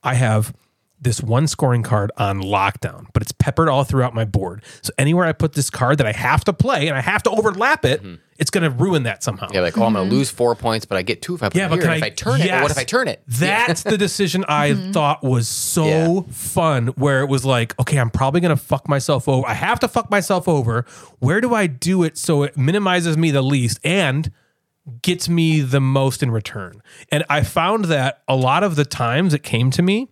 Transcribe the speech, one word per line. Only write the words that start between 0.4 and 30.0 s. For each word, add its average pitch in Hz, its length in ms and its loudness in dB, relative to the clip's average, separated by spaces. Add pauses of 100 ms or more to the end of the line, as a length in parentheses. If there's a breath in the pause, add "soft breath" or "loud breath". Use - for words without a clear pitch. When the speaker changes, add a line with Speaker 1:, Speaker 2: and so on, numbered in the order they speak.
Speaker 1:
this 123 220 -2
one 123 260 0
scoring 123 360 0
card 104 340 0
on 98 240 -2
lockdown, 95 720 -2
but - 80 2
it's - 100 -8
peppered - 380 0
all 135 140 2
throughout 127 320 0
my 113 100 0
board. 95 380 -4 (180 loud breath)
So - 160 -8
anywhere 165 280 2
I 160 60 0
put 156 220 -2
this 139 160 -2
card 135 300 2
that 120 80 2
I 107 40 -2
have - 340 0
to 196 80 0
play 247 340 0
and 143 100 -2
I 131 40 -4
have 196 220 0
to 226 60 2
overlap 214 560 0
it, 123 160 0
Speaker 2:
Mm-hmm. 92 140 -16 (240)
Speaker 1:
it's 156 100 -2
gonna 165 220 0
ruin 147 320 0
that 107 200 -6
somehow." 95 300 -6
Speaker 2:
Yeah, 95 80 2
like, 87 160 0
"Oh, 110 80 2
I'm 113 80 2
gonna 98 120 0
Speaker 3:
Mm-hmm. 107 100 2
Speaker 2:
lose 135 160 0
four 120 240 2
points, 113 320 -2
but 98 100 -2
I 92 60 -2
get 110 180 -4
two 180 140 -6
if 143 80 -6
I 101 60 2
put - 80 -4
Speaker 1:
Yeah, 190 100 0
Speaker 2:
it - 20 -4
Speaker 1:
but 160 60 0
Speaker 2:
here. 180 80 0
Speaker 1:
can 170 100 2
Speaker 2:
And 156 100 -2
Speaker 1:
I, 110 40 -2
Speaker 2:
if 104 60 -6
I - 20 -14
turn 143 260 0
it, 185 80 2
but 180 140 0
what 143 80 0
if 139 60 -2
Speaker 1:
yes. 131 40 -2
Speaker 2:
I - 20 -4
turn 240 240 -2
it?" - 200 -6
Speaker 1:
That's 180 580 0
Speaker 2:
Yeah. 208 60 0
Speaker 1:
the 214 80 2
decision 185 480 0
I 147 240 2
Speaker 3:
Mm-hmm. 185 200 -4
Speaker 1:
thought 151 320 0
was 127 240 0
so - 380 -2
Speaker 2:
Yeah. 165 360 2 (100)
Speaker 1:
fun, 147 560 -2 (100)
where 139 240 2
it 143 80 -2
was 131 160 0
like, 120 340 0
"Okay, 131 200 0
I'm 117 100 0
probably 139 320 0
gonna 165 160 2
fuck - 320 -4
myself 139 400 0
over. 127 180 2
I - 60 -4
have - 280 -2
to 233 60 0
fuck 226 220 -2
myself 190 380 0
over. 120 360 0 (360 loud breath)
Where 170 220 2
do 240 120 2
I 208 140 2
do 170 340 0
it 160 160 0
so 147 240 0
it 143 160 -2
minimizes 175 600 2
me 165 120 4
the 139 140 2
least 127 400 0
and 156 480 0 (720 soft breath)
gets 175 260 -2
me 160 320 4
the 135 180 0
most 135 440 0
in 123 80 0
return?" 104 500 -8 (300 loud breath)
And 151 180 0
I 147 140 2
found 196 420 0
that 139 420 0
a 135 80 2
lot 131 280 2
of 180 120 -2
the 143 100 2
times 147 500 0
it - 80 -4
came 120 280 0
to 175 120 0
me 208 280 0